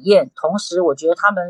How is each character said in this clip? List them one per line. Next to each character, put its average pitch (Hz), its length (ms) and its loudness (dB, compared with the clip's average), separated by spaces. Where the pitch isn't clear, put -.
验， 175 320 4
同 180 240 -4
时 175 220 -4
我 151 140 0
觉 156 120 -4
得 170 80 2
他 208 160 0
们 185 180 -4